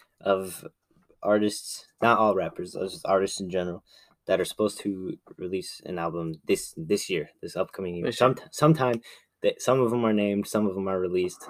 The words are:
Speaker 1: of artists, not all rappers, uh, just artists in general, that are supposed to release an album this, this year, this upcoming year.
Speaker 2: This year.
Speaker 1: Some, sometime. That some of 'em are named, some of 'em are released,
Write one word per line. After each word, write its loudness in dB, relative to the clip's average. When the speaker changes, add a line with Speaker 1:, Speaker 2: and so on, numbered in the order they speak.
Speaker 1:
of -2
artists, 0
not 6
all 4
rappers, -4
uh, -4
just -10
artists 2
in -6
general, -2
that 2
are 0
supposed -2
to -6
release -8
an -6
album -4
this, -2
this -2
year, -4
this -12
upcoming -4
year. -4
Speaker 2:
This -2
year. 6
Speaker 1:
Some, -16
sometime. 4
That 0
some 4
of 2
'em 2
are 4
named, 2
some 0
of -4
'em -4
are 0
released, -2